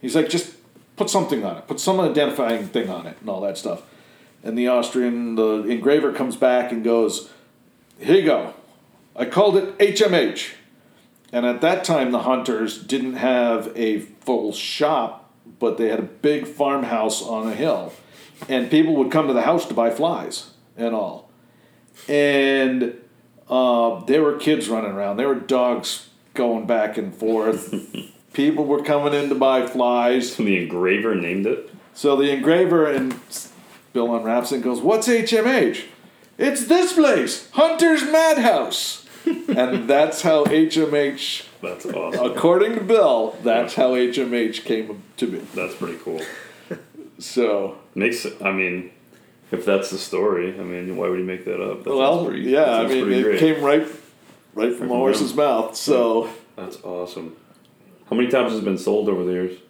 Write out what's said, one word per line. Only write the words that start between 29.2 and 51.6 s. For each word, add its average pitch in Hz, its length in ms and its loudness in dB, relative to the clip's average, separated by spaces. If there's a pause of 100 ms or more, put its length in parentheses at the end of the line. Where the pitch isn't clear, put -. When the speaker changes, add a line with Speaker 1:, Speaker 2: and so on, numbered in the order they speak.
Speaker 1:
to 135 60 0
buy 131 320 2
flies. 123 680 0
Speaker 2:
So 117 80 -2
the 101 180 2
engraver 92 540 0
named 90 300 -2
it? - 240 -4 (240)
Speaker 1:
So 143 220 2
the 143 160 2
engraver 160 540 4
and 131 340 -2 (720)
Bill 117 240 0
unwraps 113 360 -2
it 139 40 -2
and 120 80 -4
goes, 123 180 -2
"What's 214 280 2
H 233 240 2
M 220 140 2
H?" 226 400 0 (500)
"It's 277 300 -2
this 349 260 4
place, 240 580 2
Hunter's 320 580 4
Madhouse." 285 960 2 (200)
Speaker 2:
<laughs> - 0 - (240)
Speaker 1:
And 127 400 0
that's 151 320 2
how 156 260 4
H 156 300 2
M 151 180 0
H, 143 500 -2 (160)
Speaker 2:
That's - 240 -10
awesome. 85 400 -4
Speaker 1:
according 180 500 2
to 214 60 -2
Bill, 156 640 4
that's 117 340 0
Speaker 2:
Yeah. 143 60 4
Speaker 1:
how 127 120 4
H 123 220 0
M 123 160 -2
H 113 300 -2
came 107 400 -6 (140)
to 123 100 -2
be. 90 120 -6 (140)
Speaker 2:
That's 92 220 -8
pretty 85 220 -8
cool. 80 240 -8 (960)
Speaker 1:
So 104 580 0 (180)
Speaker 2:
Makes, 113 300 -2 (160)
I 98 100 0
mean, 92 400 -4 (600)
if - 140 -6
that's 98 240 2
the 95 80 -8
story, 95 600 -2
I 98 60 -10
mean, 90 320 -8
why 92 140 -2
would 92 100 -2
he 92 60 -4
make 92 200 -8
that 95 160 -6